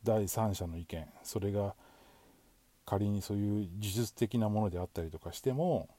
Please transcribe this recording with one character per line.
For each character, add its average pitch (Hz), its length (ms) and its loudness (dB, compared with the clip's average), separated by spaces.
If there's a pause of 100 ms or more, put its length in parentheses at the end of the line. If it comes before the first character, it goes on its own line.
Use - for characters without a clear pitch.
第 107 240 4
三 104 280 2
者 90 120 -4
の 82 100 -6
意 85 80 -6
見、 80 220 -8 (160)
そ - 160 -6
れ 101 120 0
が 101 240 0 (1080)
仮 101 240 2
に 101 120 2
そ 101 140 -4
う - 20 0
い 104 260 2
う 92 100 -4
呪 104 80 -6
術 107 320 0
的 120 240 0
な 107 120 2
も 104 120 2
の 104 80 4
で 87 100 -2
あ 90 40 0
っ - 40 -4
た - 140 -6
り 82 80 -4
と 80 100 -10
か 85 140 -10
し - 80 -10
て 131 120 2
も 147 460 0